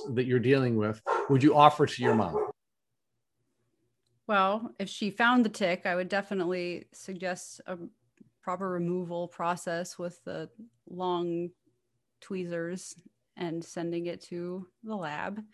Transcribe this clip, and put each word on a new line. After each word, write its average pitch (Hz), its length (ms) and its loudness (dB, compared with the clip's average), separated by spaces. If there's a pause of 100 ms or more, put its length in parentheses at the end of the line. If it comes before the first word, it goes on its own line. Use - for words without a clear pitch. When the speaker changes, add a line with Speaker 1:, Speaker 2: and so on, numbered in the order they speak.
(140)
Speaker 1:
that 123 100 2
you're 127 140 2
dealing 123 380 4
with, 107 260 0 (260)
would 135 140 6
you 147 120 8
offer 147 300 8
to - 180 -2
your 120 120 4
mom? 98 340 0 (1800)
Speaker 2:
Well, 208 520 2
if 190 100 -4
she 202 220 -4
found 240 340 4
the 214 60 2
tick, 185 340 0
I 180 100 0
would 180 140 -2
definitely 180 840 -4
suggest 180 720 -10
a 180 100 -8 (640)
proper 185 260 -6
removal 175 640 -4
process 175 720 -4
with 175 260 -10
the 160 240 -8 (400)
long 175 640 -2 (720)
tweezers 175 760 -8 (400)
and 165 260 -4
sending 170 440 -6
it 175 160 -8
to 180 440 -8 (160)
the 220 140 -8
lab 185 460 -6 (100)